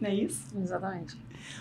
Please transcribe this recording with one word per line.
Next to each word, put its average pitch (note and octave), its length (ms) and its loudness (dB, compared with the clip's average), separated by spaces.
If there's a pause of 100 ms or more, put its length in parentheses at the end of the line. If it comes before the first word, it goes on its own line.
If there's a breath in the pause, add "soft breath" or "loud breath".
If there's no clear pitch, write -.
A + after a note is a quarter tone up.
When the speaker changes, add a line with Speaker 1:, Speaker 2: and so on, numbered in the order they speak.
Speaker 1:
Não G#3 100 4
é G3 40 6
isso? A#3+ 280 4 (180)
Speaker 2:
Exatamente. F3+ 560 0 (440 loud breath)